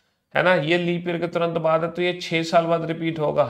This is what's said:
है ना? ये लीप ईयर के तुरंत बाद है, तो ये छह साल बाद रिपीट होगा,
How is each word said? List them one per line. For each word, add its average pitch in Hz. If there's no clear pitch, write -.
है 151
ना? 180
ये 160
लीप 175
ईयर 170
के 165
तुरंत 170
बाद 160
है, 170
तो 175
ये 180
छह 175
साल 165
बाद 165
रिपीट 160
होगा, 147